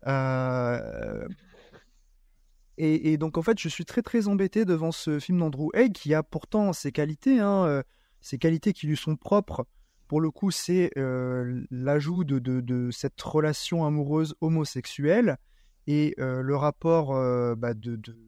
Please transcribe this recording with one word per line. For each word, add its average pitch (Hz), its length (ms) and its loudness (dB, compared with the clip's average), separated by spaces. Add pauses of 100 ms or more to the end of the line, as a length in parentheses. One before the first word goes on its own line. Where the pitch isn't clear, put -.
Euh, 127 1200 -2 (1500)
et, 156 340 2
et 156 60 4
donc 156 200 -2
en 165 40 0
fait, 220 180 2
je - 80 -6
suis 165 180 -6
très, - 160 -2
très 220 280 0
embêté 196 340 2
devant 165 300 0
ce 151 260 -2
film 180 200 0
d'Andrew 151 340 -2
Haigh 233 180 4
qui 147 220 -2
a 156 100 2
pourtant 202 480 -2
ses 143 220 -6
qualités, 160 480 2
hein, 196 240 2
euh, 143 180 2 (380)
ses - 160 -10
qualités 165 340 2
qui - 160 -4
lui 151 100 0
sont 156 200 -2
propres. - 500 -2 (420)
Pour 151 100 2
le 160 100 2
coup, 190 220 -2
c'est, 180 460 2
euh, 127 760 -2
l'ajout 147 540 0
de, 139 120 0
de, 127 220 0
de 123 320 -2
cette - 300 -6
relation 156 640 0
amoureuse 151 560 0
homosexuelle 160 960 2 (500)
et, 147 320 2
euh, 131 220 -2
le 139 160 0
rapport, 147 580 2
euh, 123 400 2
bah, 117 180 -4
de, 113 220 -6
de 113 220 -14 (100)